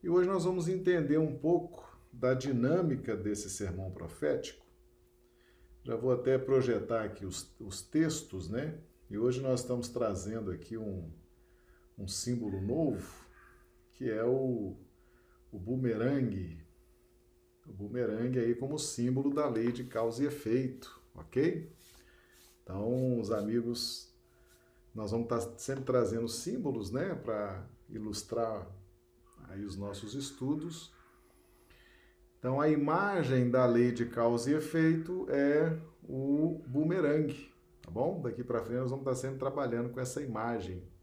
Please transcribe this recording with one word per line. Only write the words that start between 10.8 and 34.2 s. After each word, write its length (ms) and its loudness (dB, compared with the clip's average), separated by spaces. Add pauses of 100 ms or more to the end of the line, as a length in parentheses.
um 80 -8
símbolo 540 -4
novo, 680 -2 (680)
que 160 -6
é 160 0
o, 520 0 (720)
o 80 -12
bumerangue. 1040 0 (1000)
O 60 -18
bumerangue 680 -2
aí 160 2
como 240 -4
símbolo 560 0
da 140 2
lei 240 2
de 100 -4
causa 400 -2
e 40 2
efeito, 760 -2 (100)
ok? 560 0 (960)
Então, 560 0
os 140 0
amigos, 840 -2 (800)
nós 160 -4
vamos 160 0
tá 140 0 (180)
sempre 240 -6
trazendo 460 2
símbolos, 640 -4
né, 240 -2
pra 520 -6 (220)
ilustrar 760 -4 (840)
aí 160 -10
os 120 -8
nossos 380 -8
estudos. 800 -6 (1400)
Então, 220 0
a 80 4
imagem 840 4
da 160 6
lei 240 6
de 160 0
causa 440 2